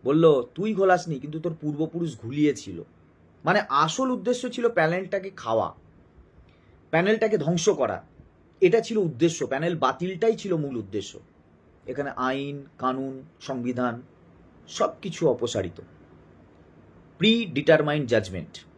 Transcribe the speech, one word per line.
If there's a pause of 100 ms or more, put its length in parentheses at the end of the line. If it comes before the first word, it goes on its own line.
বলল, (140)
"তুই
ঘোলাসনি,
কিন্তু
তোর
পূর্বপুরুষ
ঘুলিয়েছিল।" (640)
মানে
আসল
উদ্দেশ্য
ছিল
প্যানেলটাকে
খাওয়া, (1160)
প্যানেলটাকে
ধ্বংস
করা, (580)
এটা
ছিল
উদ্দেশ্য,
প্যানেল
বাতিলটাই
ছিল
মূল
উদ্দেশ্য। (680)
এখানে
আইন, (120)
কানুন, (180)
সংবিধান (680)
সব (120)
কিছু
অপসারিত, (1400)
প্রি
ডিটারমাইন্ড
জাজমেন্ট। (120)